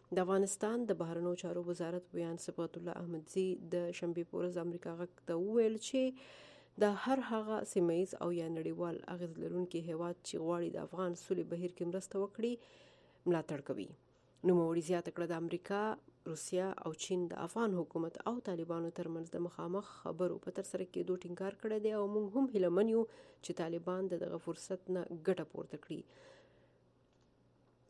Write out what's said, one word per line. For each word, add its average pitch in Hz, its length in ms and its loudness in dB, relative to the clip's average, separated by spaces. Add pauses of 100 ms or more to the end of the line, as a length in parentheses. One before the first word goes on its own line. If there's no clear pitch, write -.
(160)
د 185 80 4
افغانستان 202 680 2
د 175 120 2
بهرنیو 170 420 0
چارو 175 240 -2
وزارت 175 480 -2
ویان 170 300 -2
صبغت 170 360 -4
الله 170 200 -4
احمدزي 170 440 -2 (300)
د 175 100 2 (140)
شنبې 170 320 0
په - 80 -8
ورځ 180 180 0
د 170 80 -2
امریکا 170 360 -4
غږ - 280 -8
ته 165 140 2
وویل 220 340 4 (100)
چې 262 140 4 (840)
د 208 200 4
هر 262 240 4
هغه 220 320 0 (120)
سیمه 170 260 6
ییز 185 240 0
او 170 160 2
یا 165 160 -2
نړیوال 165 420 -2 (160)
اغېز 170 320 -6
لرونکي 175 460 -2
هیواد 170 260 -2 (100)
چې - 140 -6
غواړي 170 320 0
د - 40 -4 (100)
افغان 175 340 -2
سولې 175 320 0
بهیر 175 240 -2
کې 170 160 -2
مرسته 190 220 -4 (100)
وکړي، 233 280 -2 (760)
ملاتړ 160 300 2 (100)
کوي. 104 200 -4 (580)
نوموړي 170 420 6
زیاته 170 260 2
کړه، 175 140 0
د 165 160 0
امریکا، 185 360 -2 (480)
روسیه 180 380 0 (180)
او 160 60 -2 (100)
چین 180 300 0
د - 20 -6 (120)
افغان 220 320 0
حکومت 165 380 -2 (140)
او - 20 0 (140)
طالبانو 170 440 -2 (100)
ترمنځ 165 340 -6
د 170 120 -2
مخامخ 175 440 -4 (140)
خبرو 170 420 -2
په - 120 -6
ترسره 185 360 -4
کېدو 180 300 0
ټینګار 185 400 -4
کړی 214 200 0
دی 214 140 4
او 202 160 4
موږ 214 120 2 (100)
هم 269 180 6
هیله 185 240 6
من 214 160 8
یو 226 100 6 (400)
چې - 160 -8
طالبان 170 540 0
د 170 100 -2
دغه 170 220 -4
فرصت 175 360 -4 (140)
نه 175 60 0 (240)
ګټه 180 260 2
پورته - 320 -8
کړي. - 160 -6 (1900)